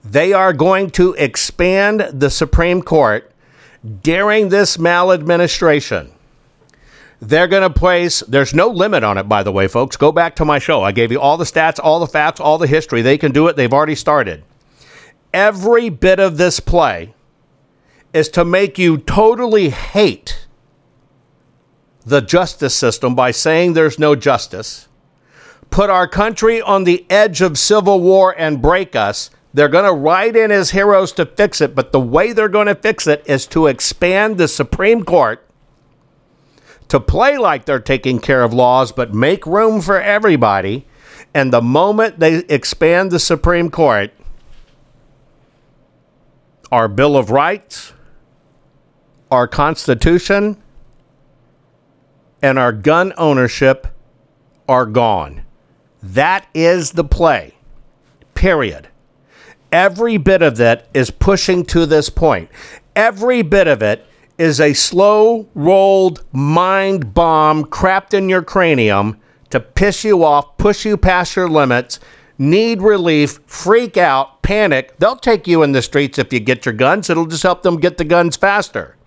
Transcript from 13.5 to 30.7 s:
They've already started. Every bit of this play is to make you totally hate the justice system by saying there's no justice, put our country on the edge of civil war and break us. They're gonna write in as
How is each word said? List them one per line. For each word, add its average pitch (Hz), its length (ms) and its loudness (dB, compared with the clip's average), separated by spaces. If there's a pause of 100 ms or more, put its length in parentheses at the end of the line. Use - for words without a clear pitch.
They've 123 160 0
already 151 220 0
started. 110 500 -4 (880)
Every 214 560 0
bit 185 320 2
of 180 160 0
this 175 240 0
play 113 540 -2 (1000)
is 156 180 0
to 175 140 0
make 190 340 -2
you 165 200 2
totally 220 720 0
hate - 760 -4 (1600)
the 131 160 2
justice 160 540 -2
system 123 400 -2
by 127 180 0
saying 170 400 0
there's 160 260 2
no 151 160 4
justice, - 720 -4 (840)
put 202 200 2
our 180 160 2
country 220 560 -2
on 196 220 0
the 180 260 0
edge 190 300 2
of 170 180 0
civil 202 420 2
war 185 380 4
and 151 240 -4
break 180 320 0
us. 104 360 -4 (220)
They're 147 160 4
gonna 185 240 2
write 185 440 0
in 220 160 2
as 196 180 0